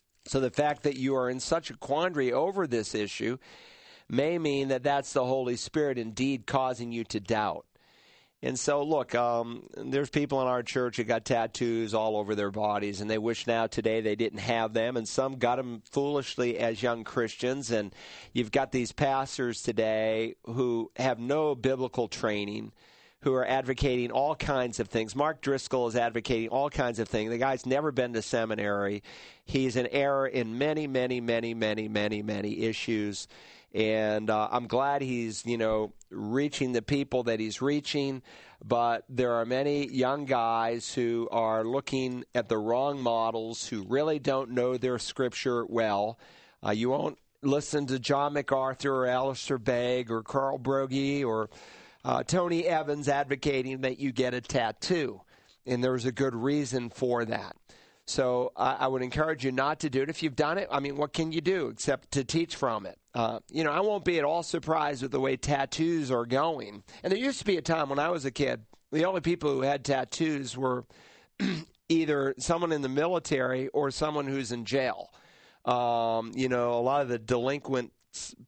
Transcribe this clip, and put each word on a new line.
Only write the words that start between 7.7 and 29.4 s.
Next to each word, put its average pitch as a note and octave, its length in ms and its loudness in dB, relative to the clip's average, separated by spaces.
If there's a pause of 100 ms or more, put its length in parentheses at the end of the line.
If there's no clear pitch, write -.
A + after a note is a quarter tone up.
And B2+ 160 -2
so, C#3+ 260 2
look, D3 320 0
um, A#2 600 0
there's C3+ 340 -2
people C#3 320 0
in B2+ 60 2
our B2 160 2
church B2 340 -2
who A#2+ 60 -2
got A2+ 220 0
tattoos A2+ 680 0
all A2 220 2
over G#2 200 0
their G2+ 160 0
bodies, G#2 500 -2
and G#2 80 -4
they A2 80 2
wish A2+ 300 -2
now A2+ 200 2
today A2 320 2
they G#2+ 160 2
didn't G#2+ 240 -2
have A2 340 0
them, A2+ 220 2
and A2+ 120 -2
some C3+ 320 -2
got B2 200 4
'em A#2+ 300 -6
foolishly C#3 680 0
as A#2 240 0
young A#2 200 0
Christians, B2 680 -2
and G#2 220 0 (380)
you've A#2 200 -2
got C3+ 200 0
these A#2+ 200 0
pastors C3+ 720 0
today A2 800 0
who A#2 540 -2
have B2+ 220 0
no C#3+ 360 0
biblical B2+ 520 0
training, G#2+ 640 -4 (500)
who C3+ 120 2
are B2+ 120 2
advocating B2+ 640 0
all C#3 240 2
kinds B2+ 440 -2
of G#2+ 80 -2
things. A2 280 -2
Mark D3+ 260 0
Driscoll C3 460 0
is A2+ 80 -4
advocating A#2 540 0
all C#3 200 0
kinds A#2+ 300 -2
of A2 100 -2
things. A2 220 0
The A#2 80 -2
guy's C3 260 0
never C#3+ 260 2
been B2 220 0
to A2+ 80 -2
seminary. G#2 800 0 (400)